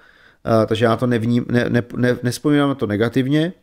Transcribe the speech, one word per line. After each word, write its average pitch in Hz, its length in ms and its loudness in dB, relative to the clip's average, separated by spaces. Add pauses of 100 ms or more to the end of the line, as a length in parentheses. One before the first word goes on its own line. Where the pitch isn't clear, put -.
(440)
a, 110 220 2
takže 110 180 0
já 113 120 2
to 123 100 -2
nevním-, 120 420 0
ne-, 120 200 0
ne-, 120 140 0 (140)
ne-, 123 260 0
nevzpomínám 143 460 0
na 135 60 -2
to 127 120 -4
negativně, 131 640 0 (100)